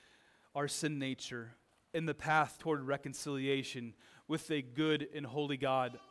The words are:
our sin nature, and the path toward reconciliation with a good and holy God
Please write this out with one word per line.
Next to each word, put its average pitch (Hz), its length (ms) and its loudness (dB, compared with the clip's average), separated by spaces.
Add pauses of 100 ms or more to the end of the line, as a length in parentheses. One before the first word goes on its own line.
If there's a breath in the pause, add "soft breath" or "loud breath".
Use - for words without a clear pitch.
(540 soft breath)
our 143 140 2
sin 151 320 0
nature, 123 560 -4 (380)
and 165 140 0
the 147 60 2
path 156 460 4
toward 151 260 0
reconciliation 135 1080 -2 (340 soft breath)
with 156 240 -2
a 147 100 4
good 147 520 2
and 147 120 -6
holy 143 320 -2
God 131 420 2 (120)